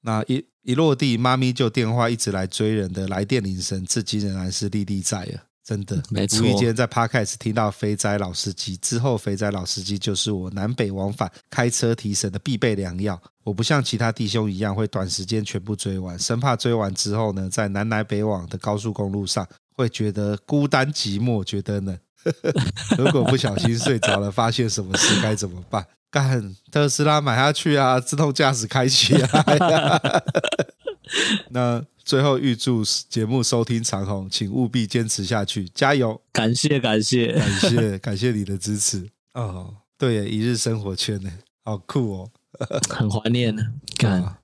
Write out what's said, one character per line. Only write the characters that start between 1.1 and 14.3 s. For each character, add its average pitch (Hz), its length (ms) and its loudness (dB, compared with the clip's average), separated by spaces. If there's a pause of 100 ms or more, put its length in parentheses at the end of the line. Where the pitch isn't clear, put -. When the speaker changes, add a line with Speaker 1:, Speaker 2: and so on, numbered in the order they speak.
Speaker 1:
妈 127 180 4
咪 127 160 2
就 123 180 2
电 113 220 0
话 117 180 2
一 120 60 0
直 104 160 -2
来 95 160 -2
追 107 260 0
人 95 200 -2
的 95 160 -4
来 95 160 -2
电 117 180 0
铃 95 160 -4
声， 92 260 -6
至 110 160 -2
今 104 180 -2
仍 101 180 -2
然 92 120 -2
是 101 200 -4
历 101 160 -2
历 98 160 -2
在 95 180 -2
耳。 - 200 -10 (240)
真 101 220 -6
的， 120 240 -2
Speaker 2:
没 101 160 0
错。 107 160 0
Speaker 1:
无 117 40 4
意 101 120 6
间 113 180 4
在 120 120 2
Podcast 117 500 0
听 110 160 -2
到 110 160 2
“肥 104 260 -2
仔 104 220 0
老 92 160 -2
司 - 180 -4
机” 90 260 -6
之 - 200 -2
后， 123 180 2
“肥 101 200 -2
仔 101 160 0
老 95 120 -4
司 92 180 -6
机” 101 160 -4
就 98 180 -2
是 110 160 -2
我 92 200 -4
南 101 220 -4
北 104 180 0
往 98 220 -4
返 95 180 -4 (180)
开 123 200 2
车 117 240 0
提 104 200 -4
神 98 180 -2
的 98 80 -8
必 131 180 -4
备 113 160 2
良 92 260 -4
药。 95 220 -4 (220)
我 104 100 -4
不 101 80 -2
像 139 220 2
其 113 140 -2
他 113 140 0
弟 110 160 -4
兄 107 240 0